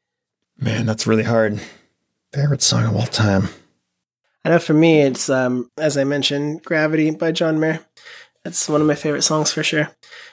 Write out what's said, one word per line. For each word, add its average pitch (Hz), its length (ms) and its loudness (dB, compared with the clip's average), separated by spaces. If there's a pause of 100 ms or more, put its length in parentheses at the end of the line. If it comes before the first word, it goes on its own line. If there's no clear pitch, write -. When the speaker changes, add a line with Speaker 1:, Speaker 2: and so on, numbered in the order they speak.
(580)
Speaker 1:
Man, 113 280 -4
that's 110 220 -4
really 110 160 2
hard. 110 360 0 (760)
Favorite 139 280 0
song 117 240 2
of 110 100 0
all 113 120 -2
time. 101 420 2 (960)
Speaker 2:
I 156 40 0
know 165 100 6
for 165 140 0
me, 156 280 6
it's, 135 280 0
um, 127 480 -2
as 147 200 0
I 139 60 2
mentioned, 143 600 -2
Gravity 156 480 0
by 160 200 -2
John 160 280 0
Mayer. 156 200 -2 (640)
That's - 260 -6
one 151 120 2
of 156 60 2
my - 80 2
favorite 147 280 -4
songs 156 280 0
for 156 120 -4
sure. 151 260 -2 (440)